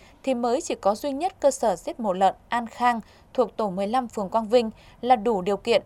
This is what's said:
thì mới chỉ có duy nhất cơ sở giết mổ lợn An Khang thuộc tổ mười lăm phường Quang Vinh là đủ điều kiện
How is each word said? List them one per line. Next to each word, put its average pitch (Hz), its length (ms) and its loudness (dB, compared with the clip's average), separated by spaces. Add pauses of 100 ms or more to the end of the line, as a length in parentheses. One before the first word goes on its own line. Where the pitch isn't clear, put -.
(240)
thì 262 100 0
mới 240 280 -2
chỉ - 140 -6
có 196 200 0
duy 285 160 -6
nhất 311 280 -4
cơ 294 120 4
sở 208 240 0
giết - 240 -10
mổ 214 140 -2
lợn 185 220 2 (140)
An 233 180 -4
Khang 240 320 0 (340)
thuộc 240 240 -2
tổ 214 120 -2
mười 190 180 -4
lăm 247 200 -2
phường 202 220 -6
Quang 226 180 -2
Vinh 233 220 4 (320)
là 247 140 4
đủ 214 260 0
điều 196 160 0
kiện 220 280 2